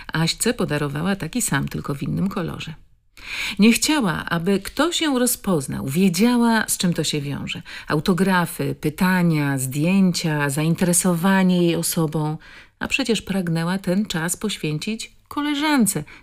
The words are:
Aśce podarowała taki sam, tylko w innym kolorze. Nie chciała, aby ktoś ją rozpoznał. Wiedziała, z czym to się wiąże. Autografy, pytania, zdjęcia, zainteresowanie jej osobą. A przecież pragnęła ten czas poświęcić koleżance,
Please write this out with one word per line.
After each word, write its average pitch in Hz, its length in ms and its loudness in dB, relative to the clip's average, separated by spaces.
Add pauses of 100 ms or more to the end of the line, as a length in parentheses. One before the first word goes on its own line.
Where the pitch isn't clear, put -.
(120)
Aśce 165 420 0
podarowała 147 600 -2
taki 202 260 -4
sam, 143 260 -2
tylko 143 260 -6
w 143 80 -8
innym 160 260 -2
kolorze. 160 460 -8 (840)
Nie 220 140 8
chciała, 226 520 0
aby 170 360 0
ktoś 320 400 -2
ją 294 180 2
rozpoznał. 147 680 0
Wiedziała, 214 840 4
z - 100 -4
czym 175 160 2
to 160 100 -2
się 151 160 -2
wiąże. 143 420 -8 (260)
Autografy, 170 840 0
pytania, 156 840 2
zdjęcia, 151 920 2
zainteresowanie 175 1120 2
jej 170 140 2
osobą. 156 640 -2 (400)
A - 100 -4
przecież 233 340 -2
pragnęła 175 560 -2
ten 196 280 0
czas 170 300 -4
poświęcić 196 800 -6 (120)
koleżance, 285 760 0 (180)